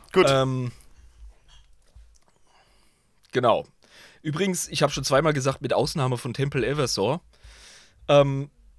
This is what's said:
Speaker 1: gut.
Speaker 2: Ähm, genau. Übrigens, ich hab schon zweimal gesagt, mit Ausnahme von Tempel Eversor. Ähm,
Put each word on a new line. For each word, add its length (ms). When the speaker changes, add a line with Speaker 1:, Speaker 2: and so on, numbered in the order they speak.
Speaker 1:
gut. 160
Speaker 2:
Ähm, 420
genau. 340
Übrigens, 460
ich 120
hab 100
schon 120
zweimal 300
gesagt, 280
mit 120
Ausnahme 440
von 160
Tempel 300
Eversor. 580
Ähm, 420